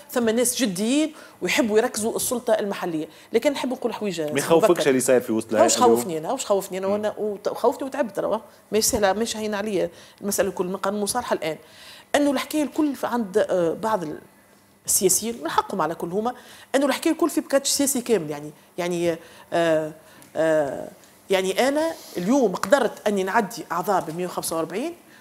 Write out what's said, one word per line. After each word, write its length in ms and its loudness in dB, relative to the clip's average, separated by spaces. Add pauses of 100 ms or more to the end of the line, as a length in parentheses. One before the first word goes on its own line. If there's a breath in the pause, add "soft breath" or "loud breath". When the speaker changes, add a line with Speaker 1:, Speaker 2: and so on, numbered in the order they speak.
(120)
Speaker 1:
ثم 180 0
ناس 320 0
جديين 520 0 (280 loud breath)
ويحبوا 360 2
يركزوا 380 0
السلطة 380 -2
المحلية. 540 -2 (260 loud breath)
لكن 180 2
نحب 200 -4
نقول 220 -4
حويجة 280 -4
Speaker 2:
ما 60 -2
Speaker 1:
أستاذ 160 -2
أبو 140 6
Speaker 2:
يخوفكش 240 6
Speaker 1:
بكر. 80 4
Speaker 2:
اللي 120 4
صاير 200 4
في 100 -4
وسط 180 0
الهيئة 140 4
Speaker 1:
هاوش 140 4
Speaker 2:
اليوم؟ 180 6
Speaker 1:
خوفني 220 -2
أنا، 120 -6
هاوش 160 -4
خوفني 320 0
أنا، 100 -4
وأنا 300 -2
وت-، 320 -4
خوفني 380 0
وتعبت، 320 -4
راهو 220 -2 (300 soft breath)
ماهيش 140 2
سهلة، 280 2
ماهيش 240 -2
هينة 200 -4
عليا 320 -2 (320 loud breath)
المسألة 280 0
الكل 160 -4
من 120 -4
قانون 240 -4
مصالحة 320 -2
الآن. 240 -2 (580 loud breath)
أنه 160 4
الحكاية 320 -2
الكل 320 -2
في 120 -4
عند، 300 -2 (120)
آه، 240 2
بعض 300 -2
ال-، 160 -8 (640)
السياسيين 580 0
من 60 -4
حقهم 320 0
على 140 -2
كل 160 -8
هما 220 -2 (420 loud breath)
انه 100 4
الحكايه 280 0
الكل 160 0
في 120 -2
بكاتش 280 0
سياسي 320 0
كامل 280 0
يعني 220 -10 (260 soft breath)
يعني 400 0 (360 loud breath)
آه، 380 2 (440 loud breath)
آه، 520 0 (420 soft breath)
يعني 380 2
انا 240 0 (260)
اليوم 380 2
قدرت 520 0
اني 160 2
نعدي 480 -2
اعضاء 300 0
ب 160 -6
مية 80 -4
وخمسة 300 -6
وأربعين 400 -4 (260 soft breath)